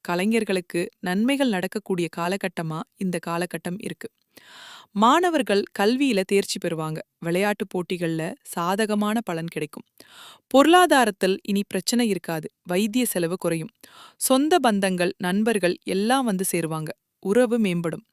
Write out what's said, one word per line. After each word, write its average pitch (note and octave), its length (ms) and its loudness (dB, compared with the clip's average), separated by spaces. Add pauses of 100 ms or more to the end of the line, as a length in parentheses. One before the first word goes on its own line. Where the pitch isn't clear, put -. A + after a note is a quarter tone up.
கலைஞர்களுக்கு F#3+ 880 -2 (100)
நன்மைகள் A#3+ 500 0
நடக்கக்கூடிய F#3 580 -2 (100)
காலகட்டமா E3+ 640 -4 (180)
இந்த F3+ 300 -4
காலகட்டம் E3+ 500 -6
இருக்கு. - 320 -12 (800)
மாணவர்கள் C4 720 2 (160)
கல்வியில A#3+ 460 2
தேர்ச்சி G3 400 0
பெறுவாங்க. D#3+ 320 -4 (220)
விளையாட்டு F#3+ 460 0
போட்டிகள்ல E3+ 760 -4
சாதகமான G#3 800 -2
பலன் E3 260 -6
கிடைக்கும். - 360 -8 (640)
பொருளாதாரத்தில் C4+ 960 6
இனி G3+ 240 0
பிரச்சனை A#3 420 -2
இருக்காது. E3 420 -6 (120)
வைத்திய G#3+ 420 0
செலவு F3 320 -2
குறையும். E3 320 -4 (480)
சொந்த D4 420 2
பந்தங்கள், F#3+ 580 0
நண்பர்கள் G3 680 0
எல்லாம் A3+ 420 0
வந்து F#3+ 260 0
சேருவாங்க. D#3+ 360 -4 (320)
உறவு A#3 400 2
மேம்படும். F3 540 -2